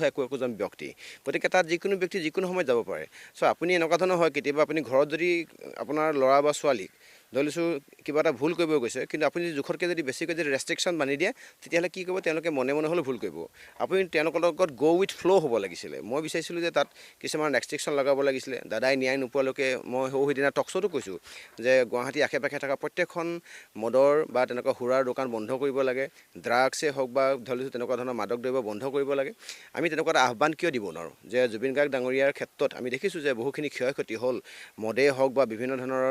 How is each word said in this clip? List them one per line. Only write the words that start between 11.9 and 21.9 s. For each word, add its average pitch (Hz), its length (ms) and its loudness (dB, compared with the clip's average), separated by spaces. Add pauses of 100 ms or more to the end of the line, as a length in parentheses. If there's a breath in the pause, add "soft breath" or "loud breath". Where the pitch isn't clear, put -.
কৰিব? 180 160 -4
তেওঁলোকে 160 300 -2
মনে 135 240 0
মনে 156 140 0
হ'লেও 170 160 0
ভুল 127 140 -4
কৰিব। 92 200 -8 (420 loud breath)
আপুনি 165 260 0
তেওঁলোকৰ 160 340 0
লগত 165 320 2
go 135 220 2
with 185 260 2
flow 185 200 4
হ'ব 147 180 2
লাগিছিলে। 87 440 -6
মই 117 200 -4
বিচাৰিছিলোঁ 165 400 -6
যে 170 100 -2
তাত 143 160 2 (320 loud breath)
কিছুমান 151 360 -2
ৰেষ্ট্ৰিকশ্যন 147 380 -2
লগাব 139 280 4
লাগিছিলে। 135 360 -2 (100)
দাদাই 113 280 2
ন্যায় 131 220 2
নোপোৱালৈকে 135 500 0 (180)
মই 127 260 -2
সৌ 135 160 0
সিদিনা 139 220 2
টক 135 200 0
শ্ব'তো 190 180 -2
কৈছোঁ 117 300 -4 (420 loud breath)
যে 123 140 4 (120)
গুৱাহাটীৰ 127 380 -2